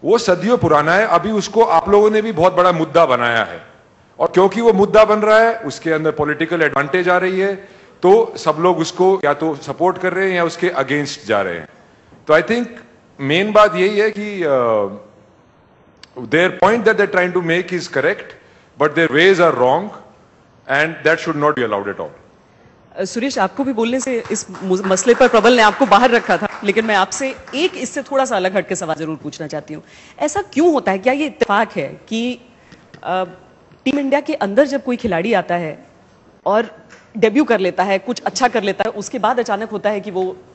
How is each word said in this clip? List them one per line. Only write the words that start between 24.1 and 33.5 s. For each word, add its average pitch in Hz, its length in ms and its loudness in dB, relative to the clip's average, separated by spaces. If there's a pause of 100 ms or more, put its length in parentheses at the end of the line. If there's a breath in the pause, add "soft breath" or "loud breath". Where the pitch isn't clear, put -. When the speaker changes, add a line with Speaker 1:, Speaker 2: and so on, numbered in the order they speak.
Speaker 2:
इस 214 140 -6 (160)
मु-, 190 240 0
मसले 190 280 2
पर 247 140 6
प्रबल 240 280 4
ने 226 60 4
आपको 214 240 4
बाहर 247 240 6
रखा 226 260 0
था, 214 120 -6 (160)
लेकिन 208 200 0
मैं 220 100 0
आपसे 190 400 -2 (200)
एक 311 220 -2
इससे 262 260 -8
थोड़ा 269 220 -2
सा 233 120 -2
अलग 185 200 -2
हटके 185 180 -2
सवाल 160 220 -6
जरूर 156 200 -8
पूछना 151 300 -12
चाहती 151 280 -12
हूँ। 156 80 -16 (360 loud breath)
ऐसा 302 240 -4
क्यों 339 300 2
होता 233 200 0
है? 196 60 -2
क्या 247 140 0
ये 294 140 -2
इत्तेफाक 214 460 0
है 143 360 -8
कि, 240 320 -6 (640 soft breath)
अ, 185 200 -2 (600)